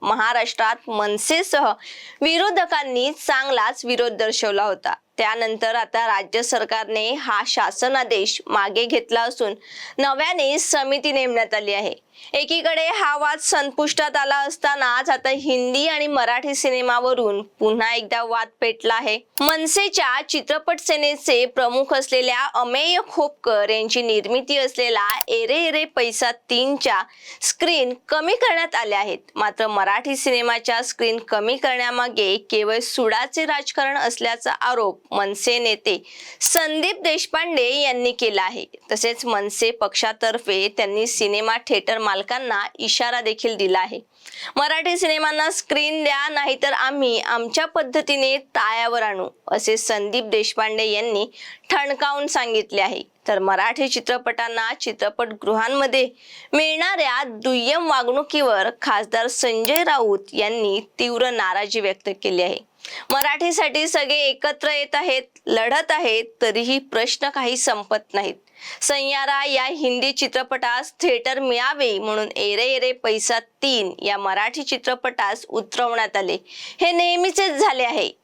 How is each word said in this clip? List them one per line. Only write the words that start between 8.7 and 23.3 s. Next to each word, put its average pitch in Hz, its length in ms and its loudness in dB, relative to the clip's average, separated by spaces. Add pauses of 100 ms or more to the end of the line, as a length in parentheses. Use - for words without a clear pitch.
घेतला 233 360 0
असून 233 340 -2 (420)
नव्याने 285 640 2
समिती 285 520 0
नेमण्यात 247 420 0
आली 208 200 -2
आहे. 202 200 -2 (400)
एकीकडे 320 540 0
हा 339 300 0
वाद 302 220 0
संपुष्टात 294 760 0
आला 277 220 2
असतानाच 277 720 0
आता 262 200 0
हिंदी 269 580 0
आणि 302 200 0
मराठी 262 480 0
सिनेमावरून 247 840 2
पुन्हा 220 540 0
एकदा 233 280 -2
वाद 226 240 -2 (120)
पेटला 226 340 0
आहे. 226 260 0 (200)
मनसेच्या 320 920 2
चित्रपट 311 500 -2
सेनेचे 294 640 2
प्रमुख 254 480 0
असलेल्या 254 460 0 (140)
अमेय 277 460 2 (120)
खोपकर 233 580 0